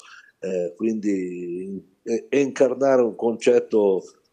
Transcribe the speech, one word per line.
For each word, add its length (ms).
Eh, 360
quindi, 1300
eh, 260
incarnare 760
un 120
concetto, 880